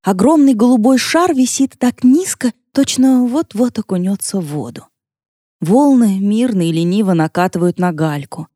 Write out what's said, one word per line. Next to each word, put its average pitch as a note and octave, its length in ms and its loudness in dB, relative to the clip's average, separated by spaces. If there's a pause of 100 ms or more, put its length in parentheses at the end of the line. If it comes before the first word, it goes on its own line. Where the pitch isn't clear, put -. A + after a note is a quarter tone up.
Огромный C4+ 500 2
голубой B3 440 2
шар E4+ 360 0
висит C4 420 -2
так B3 280 -2
низко, C4 480 0 (180)
точно C4 540 2
вот-вот A#3 560 -4
окунётся F#3+ 580 -4
в E3+ 80 -6
воду. C#3 400 -10 (720)
Волны A#3 600 2
мирно G#3 420 0
и E3 80 -2
лениво F3+ 440 0
накатывают F3 680 -2
на F3+ 120 -2
гальку. D#3 640 -8